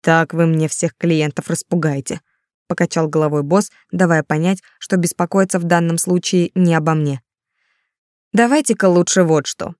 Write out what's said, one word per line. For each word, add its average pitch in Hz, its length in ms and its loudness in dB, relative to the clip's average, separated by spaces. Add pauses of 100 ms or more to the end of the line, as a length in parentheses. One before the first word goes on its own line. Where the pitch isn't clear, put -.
«Так 165 320 2
вы 165 120 2
мне 156 240 2
всех - 260 -4
клиентов 156 540 -2
распугаете», 160 720 -4 (460)
покачал 165 420 -2
головой 151 340 0
босс, 185 280 0 (200)
давая 170 320 0
понять, 170 380 -2 (160)
что - 180 -4
беспокоиться 180 640 0
в 170 60 -4
данном 170 320 2
случае 180 580 0
не 175 180 4
обо 160 200 0
мне. 143 280 -2 (1080)
«Давайте-ка 240 540 2
лучше 175 380 2
вот 156 240 2
что. - 320 -10